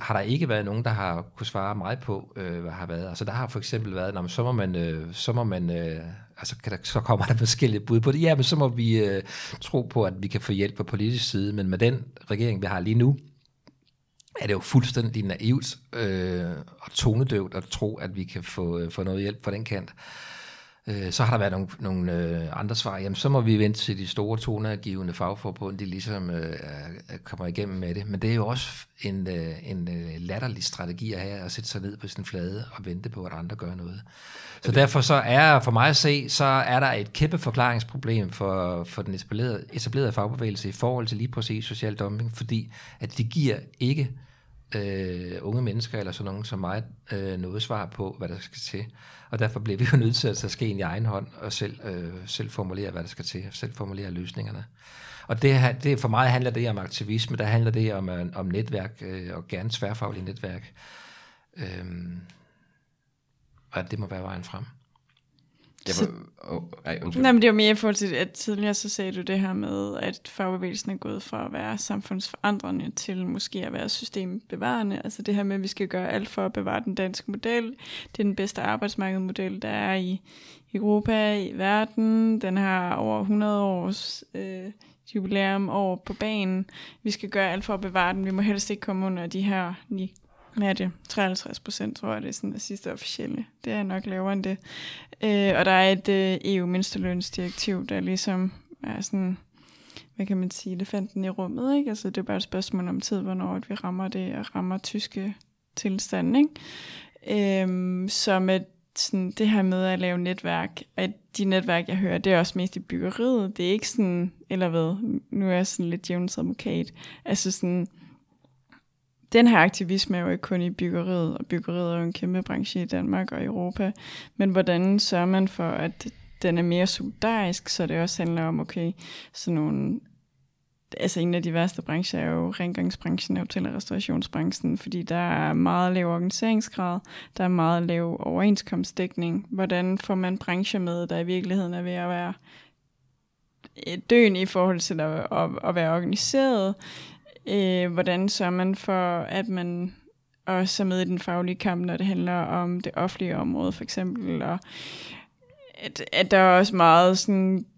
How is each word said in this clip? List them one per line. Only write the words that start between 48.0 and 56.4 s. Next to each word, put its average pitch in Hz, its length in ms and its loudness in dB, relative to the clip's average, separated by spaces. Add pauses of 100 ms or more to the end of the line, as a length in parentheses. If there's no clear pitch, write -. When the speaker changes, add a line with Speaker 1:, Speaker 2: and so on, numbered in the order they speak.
Speaker 1:
hvad 90 100 -6
der 87 120 -8
skal - 200 -16
til. 98 260 -8 (440)
Og 113 100 -2
derfor 110 200 0
bliver 107 180 -2
vi 120 140 4
jo 143 60 10
nødt 117 180 4
til - 120 0
at 101 100 0
tage 98 140 -4
skeen 104 280 -2
i - 20 -2
egen 95 240 -2
hånd 101 220 -2 (140)
og 107 120 -6
selv, 107 320 -6
øh, 90 280 -6 (120)
selv 110 240 -6
formulere, 95 420 -6
hvad 87 100 -6
der 82 80 -8
skal - 160 -12
til, 92 260 -8
selv 113 220 -10
formulere 98 380 -8
løsningerne. 104 540 -8 (640)
Og 113 140 -2
det 135 180 8
her, 127 120 6
det, 131 280 2
for 123 80 0
mig 120 220 4
handler 123 220 4